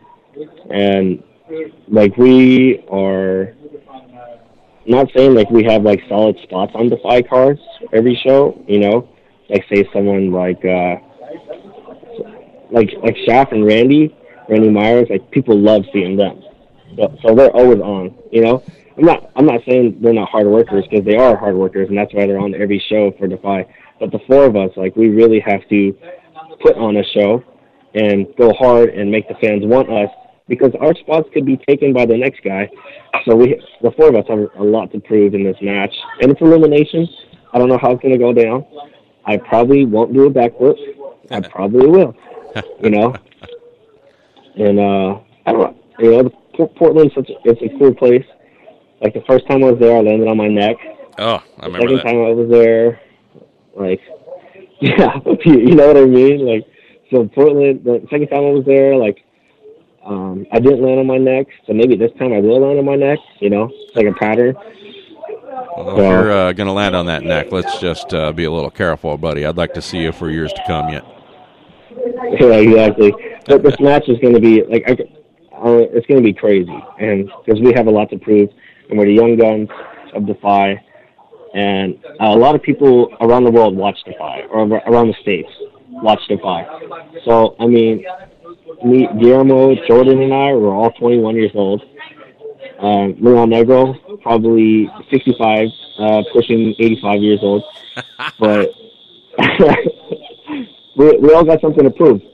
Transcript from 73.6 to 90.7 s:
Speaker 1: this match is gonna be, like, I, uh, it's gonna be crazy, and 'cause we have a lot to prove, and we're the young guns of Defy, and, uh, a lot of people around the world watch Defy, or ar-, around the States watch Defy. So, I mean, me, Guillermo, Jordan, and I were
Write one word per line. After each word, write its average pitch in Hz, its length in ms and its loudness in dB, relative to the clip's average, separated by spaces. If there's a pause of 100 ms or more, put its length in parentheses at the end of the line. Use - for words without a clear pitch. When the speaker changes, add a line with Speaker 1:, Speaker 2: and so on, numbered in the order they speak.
Speaker 1:
this 143 160 2
match 143 300 0
is 117 100 0
gonna 120 220 4
be, 110 220 4
like, 113 260 -2
I, 127 40 0 (640)
uh, 117 360 2
it's 117 140 -2
gonna 135 140 2
be 107 120 2
crazy, 95 500 -2 (160)
and 101 300 -4 (160)
'cause 110 160 0
we 120 120 4
have 117 140 0
a 110 40 2
lot 107 180 0
to 101 80 -12
prove, 104 320 0 (400)
and 104 100 -4
we're 104 60 2
the 101 80 2
young 117 240 2
guns 110 320 0 (440)
of 107 120 -6
Defy, 101 580 -2 (720)
and, 98 440 -4 (220)
uh, 101 80 -2
a 107 100 2
lot 139 180 4
of 139 60 -4
people 131 480 2 (120)
around 120 240 2
the 117 60 2
world 110 260 2
watch 98 260 -6
Defy, 76 480 -14
or 110 80 -4 (100)
ar-, 107 180 -4
around 117 200 2
the 107 140 -2
States 92 280 -6 (400)
watch 107 380 -2
Defy. 92 380 -6 (580)
So, 113 380 2
I 117 60 -2
mean, 113 360 0 (800)
me, 127 240 2 (100)
Guillermo, 131 580 4 (120)
Jordan, 131 340 4
and 135 120 -2
I 139 200 -2
were 104 200 0